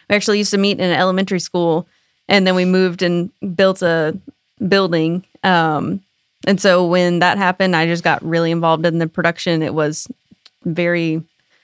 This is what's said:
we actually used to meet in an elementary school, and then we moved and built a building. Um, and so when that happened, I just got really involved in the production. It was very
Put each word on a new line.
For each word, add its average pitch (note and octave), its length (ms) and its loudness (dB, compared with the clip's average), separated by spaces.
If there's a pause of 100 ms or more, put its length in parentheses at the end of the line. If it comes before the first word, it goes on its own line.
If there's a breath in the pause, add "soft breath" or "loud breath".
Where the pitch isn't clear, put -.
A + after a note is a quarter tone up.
we G3+ 60 2
actually G#3 240 0
used G#3 100 -2
to G3+ 80 -2
meet G3+ 220 0
in F#3 100 0
an E3+ 100 0
elementary F#3 400 0
school, E3+ 480 -2 (400)
and G3 200 4
then F#3 80 2
we F3+ 100 0
moved F#3 380 2
and F3 260 -2 (260)
built F#3+ 280 2
a E3 340 0 (500)
building. E3+ 560 0 (200)
Um, E3+ 580 0 (460)
and F#3+ 120 2
so F3+ 280 4
when F3 320 2
that F3+ 180 2
happened, F#3 380 0
I D#3+ 100 2
just E3+ 180 -2
got E3 200 0
really E3 260 -2
involved E3 360 0
in E3 120 0
the E3 100 -2
production. E3 540 -2
It C#3+ 140 -4
was D#3 320 -4 (560)
very E3+ 580 -2 (420)